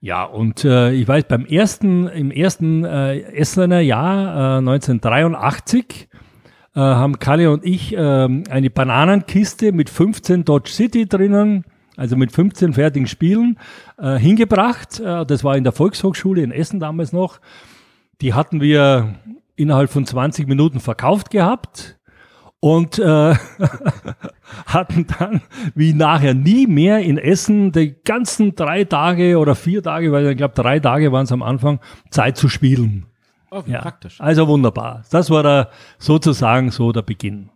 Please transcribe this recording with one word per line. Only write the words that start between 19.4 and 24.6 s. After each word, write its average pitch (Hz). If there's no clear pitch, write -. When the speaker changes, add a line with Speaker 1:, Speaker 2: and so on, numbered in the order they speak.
Speaker 1:
innerhalb 143
von 135
zwanzig 139
Minuten 135
verkauft 147
gehabt -
und, 165
äh, 156
<laughs> -